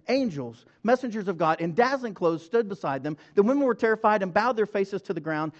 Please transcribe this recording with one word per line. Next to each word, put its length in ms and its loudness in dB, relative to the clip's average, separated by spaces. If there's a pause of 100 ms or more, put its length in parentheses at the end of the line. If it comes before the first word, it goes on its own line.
angels, 560 -4 (180)
messengers 460 0
of 80 -2
God, 240 2
in 120 -4
dazzling 420 0
clothes, 280 0
stood 240 0
beside 340 -6
them. 140 -6 (200)
The 80 6
women 200 2
were 120 2
terrified 460 2
and 120 -4
bowed 240 2
their 80 2
faces 380 -4
to 100 -6
the 80 -4
ground. 380 -4